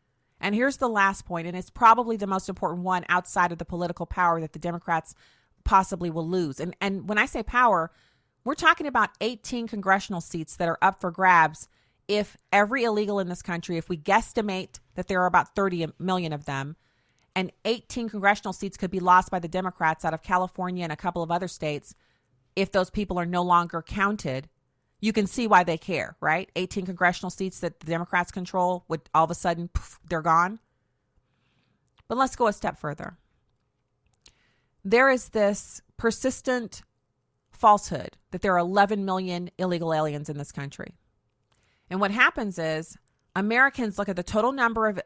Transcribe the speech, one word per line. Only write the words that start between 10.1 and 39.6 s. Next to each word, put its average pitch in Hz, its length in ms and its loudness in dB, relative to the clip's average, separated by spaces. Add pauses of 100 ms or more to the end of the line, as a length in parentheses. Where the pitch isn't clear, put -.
seats - 360 -10
that 170 120 -2
are 165 140 -2
up 190 180 4
for 175 120 -4
grabs 165 560 4 (400)
if 208 280 -2 (140)
every 208 320 2
illegal 208 380 0
in 180 80 -4
this 180 140 -8
country, 170 340 -6
if 165 120 -6
we 180 80 -4
guesstimate 196 840 -2 (160)
that 180 100 -8
there 185 160 0
are 180 40 4
about 175 280 2
thirty 180 320 0 (140)
million 180 320 -2
of 147 120 -6
them, 139 300 -6 (600)
and 185 160 -2 (120)
eighteen 233 440 -4
congressional 202 440 0
seats 190 240 -10
could 180 140 -6
be 190 80 -4
lost 180 320 6
by 185 80 -2
the 170 80 -6
Democrats 175 580 -2
out 160 80 -2
of 160 120 -6
California 180 580 -2
and 160 100 -6
a 147 40 -8
couple 175 260 -4
of 165 80 -4
other 175 160 -2
states 151 480 -8 (600)
if 190 160 -2
those 185 180 0
people 190 260 -4
are 170 80 -2
no 175 180 0
longer 175 380 2
counted. 180 680 -4 (520)
You 214 120 0
can 208 140 0
see 233 200 -2
why 185 180 6
they 165 140 -2
care, - 420 -6
right? 160 360 -2
Eighteen 185 280 -4
congressional 180 460 0
seats 190 300 -8
that 170 180 -6
the - 80 -20
Democrats 175 460 -2
control 180 560 -2
would 160 140 -4 (120)
all 160 100 6
of 160 60 0
a 175 60 -6
sudden, 170 320 -2
poof, - 400 -8
they're 160 140 -2
gone. 170 360 2 (1500)
But 233 100 -2
let's 269 180 0
go 233 120 2
a 202 40 2
step - 260 -8
further. 156 380 -10 (1700)
There 240 260 6
is 254 180 0
this 208 520 -2 (160)
persistent 247 880 -2 (680)
falsehood - 640 2 (160)
that 185 100 -8
there 190 120 2
are 180 40 4
eleven 196 460 2
million 185 540 -4
illegal 165 360 0